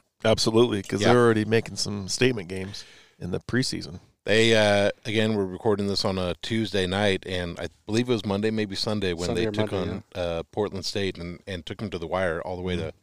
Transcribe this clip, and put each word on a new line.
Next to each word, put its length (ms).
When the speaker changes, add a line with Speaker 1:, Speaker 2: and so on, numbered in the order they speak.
Speaker 1:
Absolutely, 580
'cause 200
Speaker 2:
Yeah. 60
Speaker 1:
they're 140
already 220
making 320
some 320
statement 400
games 360
in 120
the 100
preseason. 600
Speaker 2:
They, 320
uh, 340
again, 300
we're 100
recording 440
this 180
on 120
a 240
Tuesday 440
night, 400
and 340
I 80
believe 220
it 40
was 120
Monday, 260
maybe 260
Sunday, 360
when 140
Speaker 3:
Sunday 160
Speaker 2:
they 60
Speaker 3:
or 40
Speaker 2:
took 200
Speaker 3:
Monday, 200
Speaker 2:
on, 120
Speaker 3:
yeah. 80
Speaker 2:
uh, 220
Portland 420
State 320
and, 280
and 200
took 120
them 120
to 80
the 80
wire 340
all 160
the 60
way 140
Speaker 1:
Mm-hmm. 120
Speaker 2:
to 140